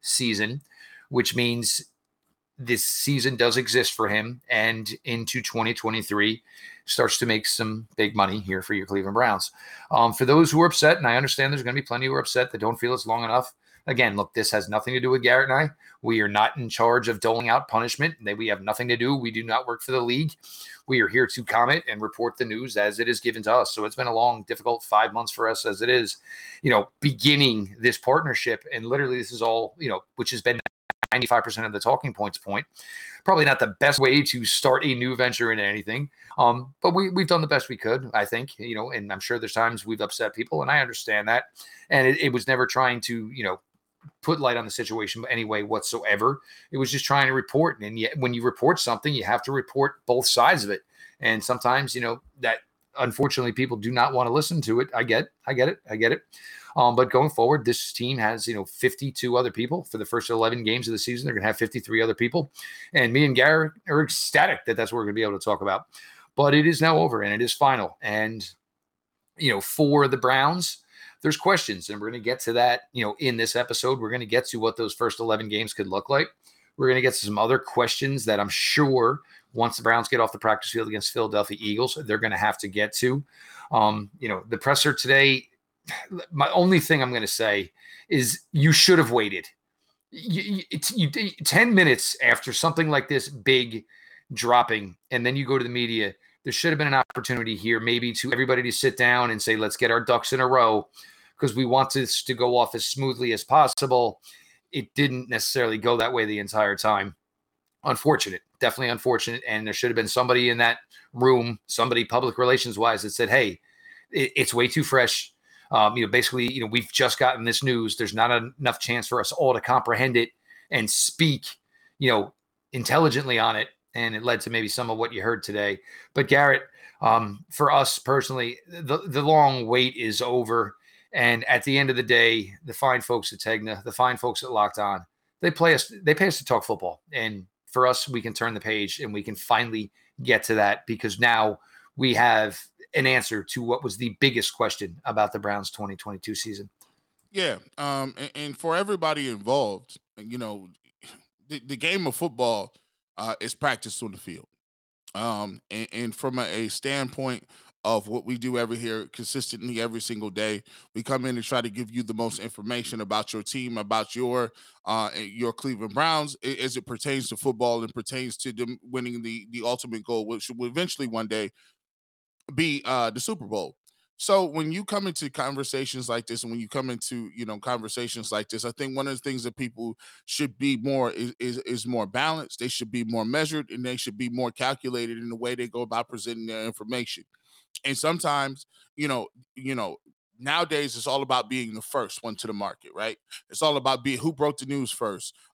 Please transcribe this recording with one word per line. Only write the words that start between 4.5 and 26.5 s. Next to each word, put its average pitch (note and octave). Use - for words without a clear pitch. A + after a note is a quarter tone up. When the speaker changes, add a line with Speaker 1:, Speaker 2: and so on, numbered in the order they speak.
Speaker 1:
into A#2
twenty A2+
twenty-three A2
starts -
to B2
make G#2+
some A2
big G#2+
money G2
here F#2+
for -
your F#2+
Cleveland G2
Browns. A2
Um, A#2
for -
those D3
who D#3
are E3+
upset, D#3+
and D3
I A#2
understand C#3
there's C#3
gonna B2
be C#3
plenty B2
who C3+
are C3+
upset B2+
that A#2
don't G#2+
feel A#2+
it's B2
long A#2
enough. A#2
Again, A#2+
look, -
this A2+
has G#2
nothing G#2+
to C3
do B2+
with B2+
Garrett B2+
and C3
I. D3+
We A#2
are G#2
not G#2
in A#2+
charge A#2
of A2
doling A#2
out C3+
punishment. B2
They, G#2
we A2
have G2+
nothing A2
to A#2+
do. B2+
We A#2+
do A2+
not A#2
work A#2
for C3
the B2+
league. B2+
We C3
are G#2
here A#2
to -
comment B2
and G#2+
report A2+
the B2
news A2+
as G#2
it A#2
is A#2
given A2+
to G#2+
us. A#2+
So G#2+
it's G#2+
been B2+
a A#2
long, A2+
difficult A#2
five G#2+
months A2+
for A2+
us A2+
as G2+
it A#2+
is, A#2+